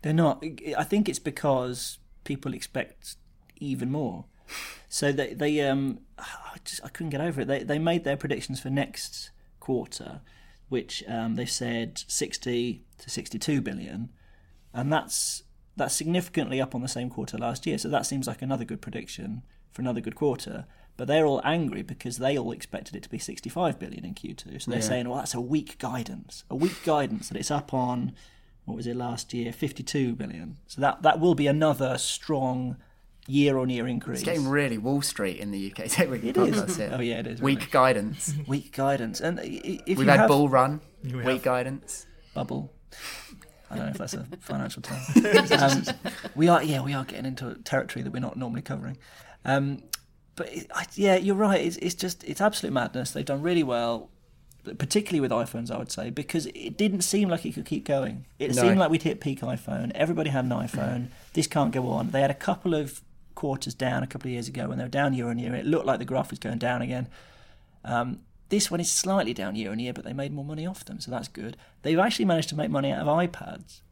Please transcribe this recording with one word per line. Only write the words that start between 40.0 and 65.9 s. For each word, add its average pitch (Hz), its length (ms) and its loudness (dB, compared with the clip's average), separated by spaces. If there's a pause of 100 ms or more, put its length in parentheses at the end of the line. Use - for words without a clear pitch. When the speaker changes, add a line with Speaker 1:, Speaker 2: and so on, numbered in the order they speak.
Speaker 1:
you 135 100 6
Speaker 2:
had 139 100 12
Speaker 1:
have 220 80 8
Speaker 2:
Bull 143 200 8
Run, 135 320 6 (240)
Speaker 3:
We 131 100 -6
Speaker 2:
weak 123 120 -6
Speaker 3:
have. 127 160 2
Speaker 2:
guidance. 131 640 -2 (280)
Speaker 1:
Bubble. - 380 -4 (1000)
I - 60 -8
don't - 100 -4
know - 60 -4
if - 60 -8
that's - 160 -6
a - 180 -6
Speaker 2:
<laughs> - 80 -14
Speaker 1:
financial - 420 -6
term. - 160 -8 (600)
Um, 139 260 6 (500)
we 156 140 6
are, 170 140 8
yeah, 143 200 0
we 139 100 -2
are 131 120 -2
getting - 220 -8
into 131 280 -6 (100)
territory 127 380 -2
that 131 100 -6
we're 127 60 -6
not - 180 -4
normally 127 260 -6
covering. 135 340 -8 (480)
Um, 139 400 0 (500)
but - 180 -8
it, - 220 -10
I, 175 200 -4
yeah, 196 220 6
you're 190 200 4
right. 196 240 6
It's, 170 160 0
it's 175 180 -2
just, - 300 -4
it's - 160 -4
absolute 202 320 2
madness. 123 400 -2
They've 143 120 -2
done 139 180 -2
really 170 200 4
well, 117 480 0 (540)
particularly 180 560 0
with 131 100 2
iPhones, 120 400 -2
I - 80 -4
would - 140 -8
say, - 180 -6
because 151 360 -4
it - 300 -10
didn't 202 260 2
seem 196 260 4
like 165 180 0
it - 60 -4
could - 140 -8
keep - 180 -2
going. 131 420 0 (140)
It 131 160 2
Speaker 2:
No. 127 60 6
Speaker 1:
seemed 196 160 8
like 165 120 6
we'd 160 120 4
hit - 180 0
peak 135 220 -4
iPhone. 123 520 -4
Everybody 160 360 2
had 135 160 2
an 123 40 0
iPhone. 123 580 -2 (260)
This 156 120 2
can't 135 260 4
go 127 180 0
on. 135 200 0
They 135 120 4
had 139 80 6
a 139 40 0
couple 180 400 0
of 147 280 -2 (340)
quarters 135 360 -2
down 127 300 0
a 131 40 -4
couple 127 220 -8
of 127 40 -4
years 120 160 -6
ago 127 200 -4
when 123 100 -4
they 123 60 -2
were 127 60 -6
down 139 240 2
year 120 140 0
on 117 100 -2
year. 120 160 -2
It 131 100 -4
looked 151 220 2
like 131 140 2